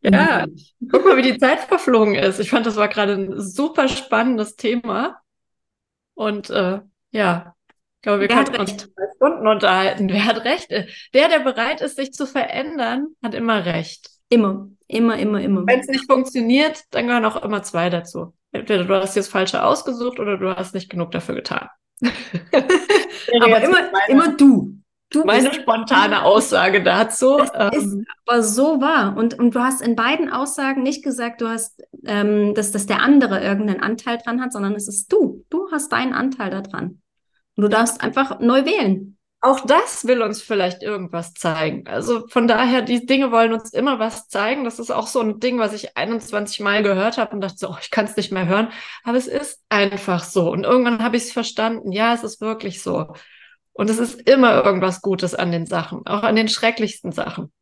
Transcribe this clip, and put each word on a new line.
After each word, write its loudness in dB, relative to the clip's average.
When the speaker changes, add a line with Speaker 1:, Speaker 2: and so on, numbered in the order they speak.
Speaker 1:
Ja, 2
Speaker 2:
Mhm. -16
Speaker 1:
guck 4
mal, 8
wie 4
die -2
Zeit 4
verflogen 2
ist. 0
Ich -2
fand, 2
das -2
war 2
gerade 0
ein -4
super -2
spannendes -2
Thema. -4
Und, -6
äh, -2
ja, -2
ich -20
glaube, 0
wir 0
Speaker 2:
Wer 4
hat 4
Speaker 1:
könnten -4
uns -4
Speaker 2:
recht? -12
Speaker 1:
zwei -8
Stunden 2
unterhalten. 2
Wer 0
hat 0
recht? -4
Äh, -4
der, 6
der 4
bereit -2
ist, -6
sich -6
zu -6
verändern, -4
hat -6
immer -2
recht. -6
Speaker 2:
Immer, 2
immer, 0
immer, -2
immer. 0
Speaker 1:
Wenn's 2
nicht -2
funktioniert, 2
dann -2
gehören 0
auch -4
immer -4
zwei -2
dazu. -8
Entweder -2
du 0
hast 0
dir 2
das -6
Falsche -2
ausgesucht -2
oder -4
du -4
hast -10
nicht -8
genug -6
dafür -6
getan. -6
<laughs> -18
Speaker 2:
Aber 0
Speaker 1:
Wäre 4
jetzt 6
Speaker 2:
immer, 4
Speaker 1:
meine, 2
Speaker 2:
immer 6
du. 6
Du 2
Speaker 1:
meine 4
Speaker 2:
bist -6
Speaker 1:
spontane 2
Aussage 4
dazu. 4
Speaker 2:
Das 2
ist 0
Speaker 1:
Ähm, -4
Speaker 2:
aber 2
so 2
wahr. 0
Und, 0
und 2
du 0
hast 0
in 0
beiden 0
Aussagen -2
nicht -4
gesagt, -6
du -4
hast, -8
ähm, 0
dass, -2
dass -4
der 0
andere 4
irgendeinen 0
Anteil -4
dran -6
hat, -6
sondern -4
es -8
ist -4
du. 0
Du -4
hast -4
deinen -2
Anteil -4
da -6
dran. -10
Und 0
du 4
darfst 0
einfach -2
neu 4
wählen. -2
Speaker 1:
Auch 4
das 0
will 2
uns -4
vielleicht -2
irgendwas -8
zeigen. -4
Also -4
von 0
daher, 2
die -2
Dinge 2
wollen 4
uns -6
immer 0
was -6
zeigen. -2
Das -6
ist -10
auch -4
so -2
ein -2
Ding, -2
was -2
ich -12
einundzwanzig -6
Mal 0
gehört 0
habe -4
und -6
dachte -8
so, -8
„Oh, -12
ich -14
kann's -2
nicht -4
mehr -2
hören.“ 2
Aber -2
es 0
ist -8
einfach 0
so. 0
Und -4
irgendwann 2
habe 0
ich's -4
verstanden. -4
Ja, 2
es -6
ist -12
wirklich -8
so. -4
Und -2
es 0
ist -2
immer 6
irgendwas 0
Gutes -4
an -2
den -4
Sachen, -8
auch -4
an 2
den 2
schrecklichsten -4
Sachen. -8